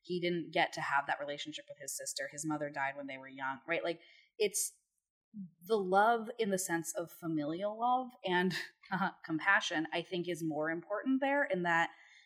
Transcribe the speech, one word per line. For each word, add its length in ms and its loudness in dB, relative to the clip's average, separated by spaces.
He 180 -4
didn't 320 -2
get 220 0
to 80 -8
have 260 0
that 120 0
relationship 480 -8
with 120 -16
his 160 -8
sister. 340 -8
His 160 -10
mother 260 -2
died 240 -2
when 120 -8
they 100 -10
were 100 -16
young, 380 -6
right? 160 0
Like, 160 -2
it's 340 0
the 100 4
love 640 6
in 120 2
the 80 4
sense 380 -2
of 140 -4
familial 720 -2
love 260 4
and 300 4
<laughs> 360 -2
compassion, 680 2
I 100 0
think, 260 -4
is 160 -4
more 260 0
important 500 -2
there, 240 2
in 200 0
that 260 4